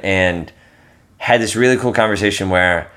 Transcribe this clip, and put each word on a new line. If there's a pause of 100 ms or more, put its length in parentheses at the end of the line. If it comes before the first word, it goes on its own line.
and (680)
had
this
really
cool
conversation
where